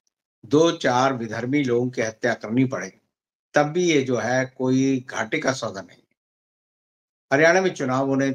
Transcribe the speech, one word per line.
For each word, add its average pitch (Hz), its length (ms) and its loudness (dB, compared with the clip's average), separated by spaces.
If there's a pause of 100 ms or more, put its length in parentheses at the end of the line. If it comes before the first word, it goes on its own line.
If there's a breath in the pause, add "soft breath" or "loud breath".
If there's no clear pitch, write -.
(480)
दो 160 240 4
चार 135 420 2
विधर्मी 120 500 -4
लोगों 123 280 0
की 123 100 -6
हत्या 113 340 -2
करनी 113 300 0
पड़े, 95 340 -6 (560)
तब 147 80 4
भी 156 220 -2
ये 160 160 4
जो 123 160 -2
है 127 420 -2
कोई 131 520 0
घाटे 117 280 -4
का 147 140 -2
सौदा 107 280 -8
नहीं। - 220 -20 (1300)
हरियाणा 165 280 4
में 185 140 -2
चुनाव 135 340 -2
होने 135 260 0